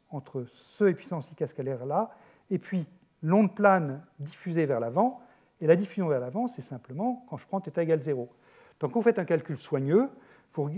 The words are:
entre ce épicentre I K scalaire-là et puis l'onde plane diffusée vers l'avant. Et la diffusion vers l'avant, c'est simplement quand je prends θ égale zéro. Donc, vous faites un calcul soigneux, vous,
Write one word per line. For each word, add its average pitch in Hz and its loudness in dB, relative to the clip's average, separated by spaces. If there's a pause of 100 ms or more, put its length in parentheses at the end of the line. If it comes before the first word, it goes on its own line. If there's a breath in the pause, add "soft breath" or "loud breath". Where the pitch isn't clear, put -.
entre 135 -8
ce - -2
épicentre 175 -2
I 151 -18
K 151 -4
scalaire-là 135 -4 (400 soft breath)
et 190 -2
puis 175 -6 (340)
l'onde 190 4
plane 175 2 (180)
diffusée 160 -2
vers 135 0
l'avant. 165 0 (400 loud breath)
Et 165 0
la 165 8
diffusion 190 -2
vers 143 0
l'avant, 135 -4
c'est 151 -10
simplement 180 -8
quand 151 -10
je - -16
prends 196 -4
θ - -8
égale 160 2
zéro. 127 -4 (500 soft breath)
Donc, 139 -2
vous 233 2
faites 226 4
un 180 -2
calcul 156 0
soigneux, 156 2 (440 soft breath)
vous, 147 -4